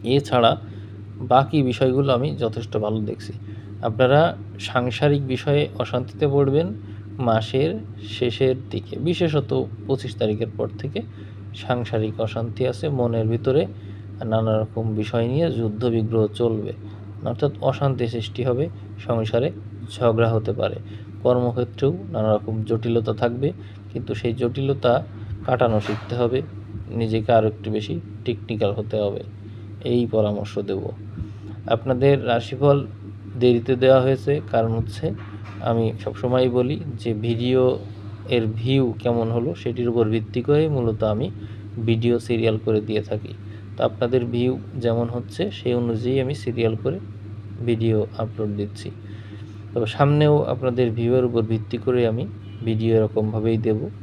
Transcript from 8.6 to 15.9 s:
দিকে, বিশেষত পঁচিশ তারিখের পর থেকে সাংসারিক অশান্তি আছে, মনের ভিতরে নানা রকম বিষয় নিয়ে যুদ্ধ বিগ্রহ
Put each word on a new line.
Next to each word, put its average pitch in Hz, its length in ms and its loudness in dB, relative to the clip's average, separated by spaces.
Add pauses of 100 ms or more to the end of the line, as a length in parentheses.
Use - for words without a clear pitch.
দিকে, - 300 -6
বিশেষত 147 680 0 (220)
পঁচিশ - 280 -2
তারিখের 110 320 0 (100)
পর 117 100 -2 (120)
থেকে 151 220 -6 (540)
সাংসারিক 110 640 -2
অশান্তি 113 480 -2
আছে, 151 220 -2
মনের 117 380 0
ভিতরে 127 400 2 (580)
নানা 110 340 2
রকম 110 360 -2
বিষয় 117 320 0
নিয়ে 151 240 2
যুদ্ধ 113 340 -2
বিগ্রহ 113 420 2